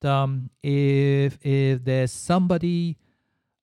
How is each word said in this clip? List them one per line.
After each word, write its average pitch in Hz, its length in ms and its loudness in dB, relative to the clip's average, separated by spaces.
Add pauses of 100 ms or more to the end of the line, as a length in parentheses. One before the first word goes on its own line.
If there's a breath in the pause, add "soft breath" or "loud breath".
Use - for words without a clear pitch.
um, 135 480 -2 (100)
if, 139 800 2
if 135 420 0
there's 131 300 0
somebody 175 840 0 (640)